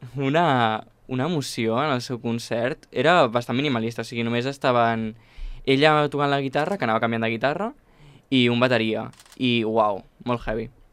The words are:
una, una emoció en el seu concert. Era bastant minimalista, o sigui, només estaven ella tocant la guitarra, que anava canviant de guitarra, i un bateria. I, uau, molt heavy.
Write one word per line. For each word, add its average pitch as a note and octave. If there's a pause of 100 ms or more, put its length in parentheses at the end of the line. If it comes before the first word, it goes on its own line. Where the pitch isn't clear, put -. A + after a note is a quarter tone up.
(160)
una, C3+ (240)
una B2+
emoció B2+
en D#3
el B2
seu A#2+
concert. A#2
Era D3+
bastant A#2+
minimalista, A#2
o -
sigui, A#2
només A#2+
estaven A#2 (520)
ella D3
tocant C#3+
la C#3
guitarra, D3
que -
anava A2+
canviant A2+
de A2+
guitarra, D3+ (560)
i B2
un A#2+
bateria. A2+ (260)
I, A#2+
uau, G#2+ (220)
molt A#2+
heavy. A2+ (220)